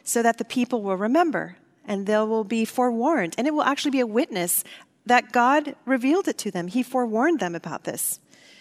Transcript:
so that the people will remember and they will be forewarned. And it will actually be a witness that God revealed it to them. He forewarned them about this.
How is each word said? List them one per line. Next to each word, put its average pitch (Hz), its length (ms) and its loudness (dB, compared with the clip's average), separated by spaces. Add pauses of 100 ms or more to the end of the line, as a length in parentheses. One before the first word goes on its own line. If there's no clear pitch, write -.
so - 200 -2
that 226 160 2
the 233 60 -6
people 240 380 -2
will 196 140 -2
remember 214 600 0 (280)
and 202 220 -4
they 214 120 2
will 220 260 0
be 226 200 -2
forewarned. 240 760 0
And 240 80 -2
it 311 80 0
will 302 80 0
actually 285 300 0
be 269 80 2
a 247 60 0
witness 208 580 -2 (420)
that 240 260 4
God 269 520 2
revealed 269 440 2
it - 100 -4
to 208 120 -6
them. 175 180 -4
He 240 140 0
forewarned 247 560 0
them 180 160 -4
about 165 300 -8
this. - 340 -6 (420)